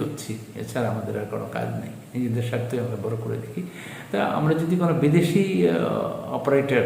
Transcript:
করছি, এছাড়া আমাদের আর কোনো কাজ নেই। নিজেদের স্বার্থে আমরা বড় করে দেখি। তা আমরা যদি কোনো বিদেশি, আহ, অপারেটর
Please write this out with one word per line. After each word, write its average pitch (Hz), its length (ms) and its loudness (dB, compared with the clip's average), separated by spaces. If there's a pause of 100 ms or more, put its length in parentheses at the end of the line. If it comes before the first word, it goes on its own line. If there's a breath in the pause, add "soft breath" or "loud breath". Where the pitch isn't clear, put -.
করছি, - 380 -6 (180)
এছাড়া 113 320 -2
আমাদের 107 320 -4
আর 104 100 -4
কোনো 110 220 -4
কাজ 117 120 -4
নেই। 113 260 -6 (240)
নিজেদের 120 280 0
স্বার্থে 120 380 -2
আমরা 110 220 -4
বড় 113 220 -2
করে 113 120 -4
দেখি। - 260 -8 (500 loud breath)
তা 202 120 2
আমরা 151 300 2
যদি 165 220 2
কোনো 170 180 4
বিদেশি, 175 760 4
আহ, 110 680 0
অপারেটর 135 520 4